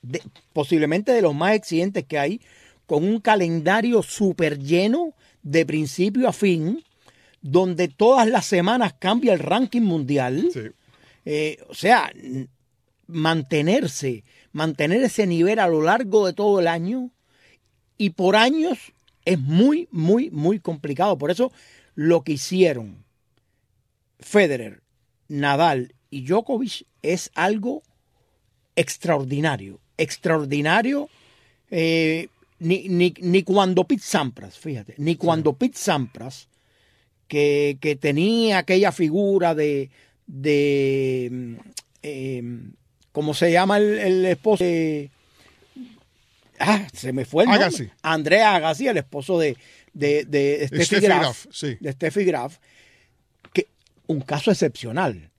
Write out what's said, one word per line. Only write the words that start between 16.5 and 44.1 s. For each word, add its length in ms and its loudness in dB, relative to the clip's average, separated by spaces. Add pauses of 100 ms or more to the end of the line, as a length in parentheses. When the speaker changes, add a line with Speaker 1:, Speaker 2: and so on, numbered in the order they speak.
Speaker 1:
el 80 2
año 440 -4 (840)
y 140 0
por 240 2
años 440 2 (460)
es 120 2
muy, 540 2
muy, 400 0
muy 280 0
complicado. 600 -4
Por 100 -4
eso 220 -2 (420)
lo 300 2
que 80 -6
hicieron 720 0 (1160)
Federer, 640 0 (460)
Nadal 680 0 (160)
y 160 -12
Djokovic 600 -2 (180)
es 320 -4
algo 480 -2 (920)
extraordinario, 1040 -2 (180)
extraordinario, 1120 -2 (600)
eh, 600 0 (300)
ni, 300 -2
ni, 320 2
ni 220 2
cuando 420 2
Pete 180 -2
Sampras, 540 -6
fíjate, 400 -12
ni 140 -2
Speaker 2:
Sí. 60 -2
Speaker 1:
cuando 360 0
Pete 240 -2
Sampras, 680 -6 (800)
que, 520 2
que 160 -2
tenía 640 2
aquella 320 2
figura 600 0
de, 360 -2 (360)
de, 1080 0
mm, 220 -10 (480)
em, 680 -10 (400)
¿cómo 220 -4
se 180 2
llama 260 4
el, 220 2
el 260 2